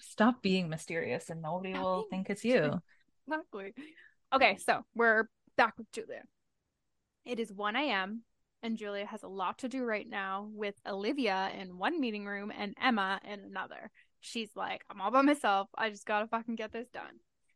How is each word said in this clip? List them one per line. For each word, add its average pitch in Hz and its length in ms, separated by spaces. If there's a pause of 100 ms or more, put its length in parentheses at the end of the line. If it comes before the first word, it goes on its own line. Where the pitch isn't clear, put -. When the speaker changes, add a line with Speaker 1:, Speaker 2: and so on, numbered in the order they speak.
Speaker 1:
stop - 420
being 185 280
mysterious, 180 600
and 165 120
nobody 185 320
Speaker 2:
Stop 185 100
Speaker 1:
will 185 120 (140)
Speaker 2:
being 190 140
Speaker 1:
think - 60
it's 196 140
you. 180 360 (220)
Speaker 2:
<laughs> - 260
Exactly. 269 460 (600)
Okay, 240 220
so - 280 (100)
we're 226 340 (300)
back 226 180
with - 160
Julia. 120 300 (1040)
It 240 120
is 220 140
one 208 240
A 285 160
M, 202 300 (420)
and 226 120
Julia 202 300
has 208 160
a 185 60
lot 190 300
to 262 100
do 254 160
right 220 240
now 196 420
with 208 240 (100)
Olivia 196 720
in 180 220
one 277 220
meeting 214 260
room 202 300
and 202 240
Emma 196 440
in 202 140
another. 196 540 (280)
She's 226 360
like, 190 340
"I'm 196 100
all 196 120
by 269 100
myself. 233 540
I 220 140
just 208 160
gotta 214 200
fucking 226 300
get 220 160
this 233 160
done." - 320 (360)